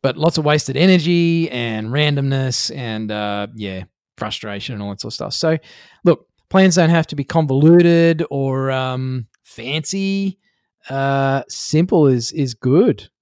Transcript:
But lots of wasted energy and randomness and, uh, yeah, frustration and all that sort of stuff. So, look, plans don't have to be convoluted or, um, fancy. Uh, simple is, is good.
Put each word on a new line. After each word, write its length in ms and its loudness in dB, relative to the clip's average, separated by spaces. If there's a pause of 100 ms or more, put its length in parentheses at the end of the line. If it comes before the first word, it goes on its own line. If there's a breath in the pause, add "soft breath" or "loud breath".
But 140 -2
lots 220 0
of 60 -4
wasted 300 0
energy 760 2
and 380 -4
randomness 840 -2
and, 360 -8
uh, 420 -4
yeah, 300 -10 (340)
frustration 560 -10
and 80 -10
all 80 -8
that 100 -12
sort 120 -10
of 20 -12
stuff. 200 -10
So, 260 -2 (440 loud breath)
look, 220 2 (240)
plans 260 4
don't 140 4
have 160 2
to 100 -10
be 80 -4
convoluted 1080 4
or, 400 -2
um, 560 -4 (160)
fancy. 960 -4 (500)
Uh, 600 0
simple 580 2
is, 240 0
is 240 -4
good. 540 0 (120)